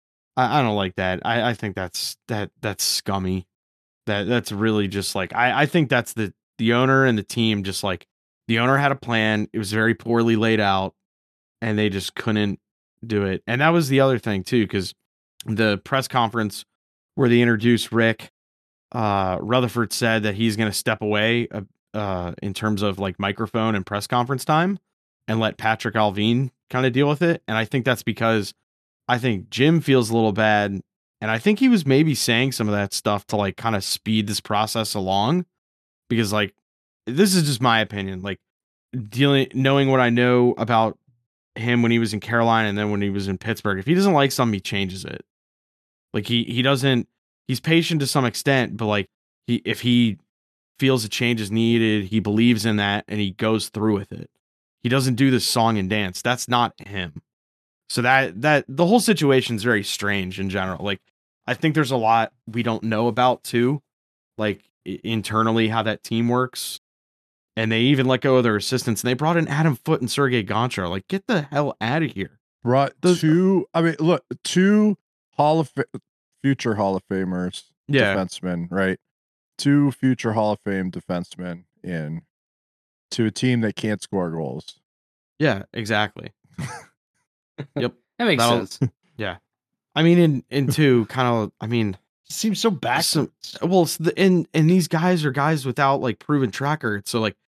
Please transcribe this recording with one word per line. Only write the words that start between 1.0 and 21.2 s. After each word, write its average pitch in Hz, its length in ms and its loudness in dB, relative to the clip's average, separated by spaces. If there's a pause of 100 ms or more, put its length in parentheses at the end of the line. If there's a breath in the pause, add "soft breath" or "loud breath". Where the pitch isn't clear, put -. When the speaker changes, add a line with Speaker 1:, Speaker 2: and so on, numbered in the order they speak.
Speaker 1:
I, 113 240 0
I 117 40 -4
think 104 200 -6
that's, - 420 -8 (120)
that, 104 320 -6
that's 104 240 -6
scummy. 92 640 -4 (580)
That, 101 220 -2
that's 120 240 -2
really 107 340 0
just, 95 300 -6
like, 92 180 -6
I, 120 280 2
I 151 40 4
think 151 220 0
that's 123 240 0
the, 104 200 -6 (260)
the 113 160 2
owner 135 300 4
and 120 140 4
the 95 60 -4
team 110 400 -2
just, 95 180 -6
like, 92 240 -6 (400)
the 113 140 0
owner 131 180 4
had 143 140 2
a 135 40 -2
plan. 110 560 0
It - 60 -6
was 101 140 -4
very 110 220 2
poorly 117 400 2
laid 113 260 2
out, 98 340 0 (680)
and 110 180 0
they 107 120 2
just 95 240 -6
couldn't 104 460 -2 (460)
do 104 180 -2
it. 95 220 -4
And 120 140 -2
that 151 100 4
was 165 180 2
the 135 120 2
other 135 180 2
thing, 101 240 -4
too, 113 240 0
'cause 92 280 -6 (500)
the 107 400 0
press 135 240 -2
conference 113 560 -2 (500)
where 135 140 2
they 120 140 6
introduced 117 500 2
Rick, 113 400 0 (600)
uh, 98 500 -2
Rutherford 117 500 -2
said 113 300 0
that 104 140 -2
he's 110 200 0
gonna 107 160 -2
step 110 300 -4
away, 107 460 0